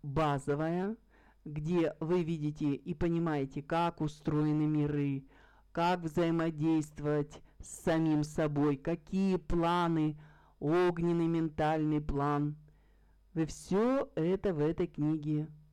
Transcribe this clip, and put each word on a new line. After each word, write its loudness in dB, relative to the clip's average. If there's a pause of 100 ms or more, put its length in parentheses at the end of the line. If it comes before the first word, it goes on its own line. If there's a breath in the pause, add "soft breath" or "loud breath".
базовая, 0 (480 soft breath)
где 0
вы 0
видите -2
и -6
понимаете, -2
как -2
устроены 0
миры, 0 (480 loud breath)
как 0
взаимодействовать 0 (180 soft breath)
с -14
самим 2
собой, 0
какие -2
планы, 0 (400 loud breath)
огненный 2
ментальный 0
план. 0 (760 soft breath)
Вы 0
все 0
это 0
в -4
этой 0
книге -2 (240)